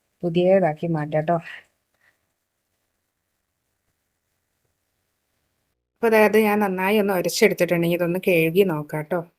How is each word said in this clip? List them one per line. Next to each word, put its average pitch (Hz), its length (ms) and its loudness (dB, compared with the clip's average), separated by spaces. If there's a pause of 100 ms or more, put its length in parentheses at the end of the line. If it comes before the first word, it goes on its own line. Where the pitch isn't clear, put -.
(240)
പുതിയതാക്കി 175 640 0
മാറ്റാം 151 300 -4
കേട്ടോ. 165 200 -2 (4000)
അപ്പോൾ - 220 -4
അതായത് 214 300 4
ഞാൻ 208 200 2
നന്നായി 190 400 0
ഒന്ന് 202 160 0
ഉരച്ചെടുത്തിട്ടുണ്ടെങ്കിൽ 175 840 0
ഇതൊന്ന് 175 220 -2
കഴുകി 170 420 2
നോക്കാം 151 280 -4
കേട്ടോ. 156 280 -6 (200)